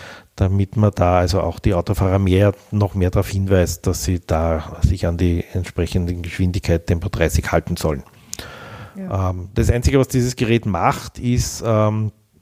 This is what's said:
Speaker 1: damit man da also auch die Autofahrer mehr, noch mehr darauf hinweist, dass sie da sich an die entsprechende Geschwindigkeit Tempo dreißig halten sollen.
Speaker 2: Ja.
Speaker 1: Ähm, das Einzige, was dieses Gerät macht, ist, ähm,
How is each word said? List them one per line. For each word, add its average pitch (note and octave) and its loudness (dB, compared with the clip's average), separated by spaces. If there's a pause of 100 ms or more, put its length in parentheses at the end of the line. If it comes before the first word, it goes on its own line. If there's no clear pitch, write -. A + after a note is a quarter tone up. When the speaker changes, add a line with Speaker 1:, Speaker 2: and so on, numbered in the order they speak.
(360)
Speaker 1:
damit G2 0
man G#2 4
da F2+ 4
also F2+ 2
auch E2 -4
die G2 0
Autofahrer F#2+ 2
mehr, G2 4 (180)
noch G#2 0
mehr F#2 2
darauf G2+ 0
hinweist, F#2+ 0
dass - -2
sie F2+ 0
da D#2+ -2
sich F#2 0
an E2+ 0
die E2+ 2 (120)
entsprechende F2+ -2
Geschwindigkeit F2 -2
Tempo F2+ 0
dreißig - 0
halten E2+ -2
sollen. D2+ -4 (920)
Speaker 2:
Ja. G2 -4
Speaker 1:
Ähm, F2+ -8
das A2+ 2
Einzige, B2 2
was C3 4
dieses B2 0
Gerät A2+ 0
macht, G2+ -2
ist, B2 -2
ähm, G#2+ 2 (300)